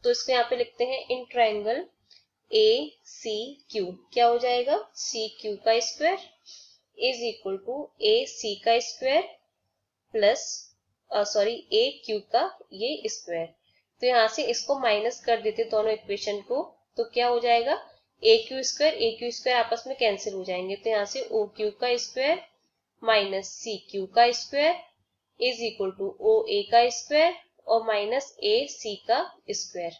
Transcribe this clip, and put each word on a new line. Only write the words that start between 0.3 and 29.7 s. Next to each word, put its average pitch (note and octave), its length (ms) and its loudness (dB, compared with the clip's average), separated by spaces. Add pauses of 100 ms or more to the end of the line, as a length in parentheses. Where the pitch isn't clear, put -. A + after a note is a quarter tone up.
यहाँ A#3+ 180 2
पे B3+ 60 0
लिखते A#3+ 280 -4
हैं C4 240 -4
in B3+ 240 -4
triangle A3+ 520 0 (680)
एसीक्यू। A3+ 1300 0 (280)
क्या A#3+ 120 4
हो A#3+ 120 4
जाएगा? B3 400 0 (180)
सीक्यू A3 600 -8
का A3+ 240 2
square D#4+ 380 -2 (880)
is B3 200 0
equal G3+ 420 -6
to G#3 200 -8 (160)
एसी A3 540 0
का A#3 240 2
square C4 420 -2 (920)
plus, A3 600 0 (380)
अ, G#3 120 0
sorry, G#3+ 500 -2
एक्यू A3 460 0
का C#4+ 400 -2 (140)
ये B3+ 320 -4
square। E3+ 400 -6 (560)
तो B3 60 0
यहाँ A#3 200 4
से D4 160 -4
इसको C4+ 360 -2
minus A3+ 460 0
कर A3+ 160 2
देते G#3+ 220 -2
दोनों A3 280 0
equation G#3 500 -6
को। B3+ 200 -4 (360)
तो A#3 60 -2
क्या A#3+ 240 0
हो A#3+ 120 2
जाएगा? A#3+ 420 2 (420)
ए A3+ 240 6
क्यू C4 160 -6
स्क्वायर, D4+ 300 2
ए A3+ 260 0
क्यू A#3+ 120 -6
स्क्वायर B3 260 0
आपस A#3 300 0
में C4 100 -8
cancel G3+ 360 0
हो F#3+ 100 -8
जाएंगे। F#3 320 -6
तो A3+ 140 -4
यहाँ G#3 160 0
से A#3+ 260 -8
ओ G#3+ 140 0
क्यू G#3 260 -4
का B3 260 0
square C4+ 440 -2 (600)
minus G3+ 440 2
सी - 300 -10 (140)
क्यू G3 140 -6
का A#3+ 260 6
square C#4+ 440 0 (640)
is A#3+ 240 0
equal G#3 280 -4
to G3 280 -8
ओ A3 300 2
ए G3+ 120 0 (100)
का A#3+ 180 6
square D#4 460 2 (320)
और A3 160 2
minus A3 600 -2
ए A#3 260 2
सी G#3 260 -10
का C4+ 440 -2 (120)
square। F3 480 -8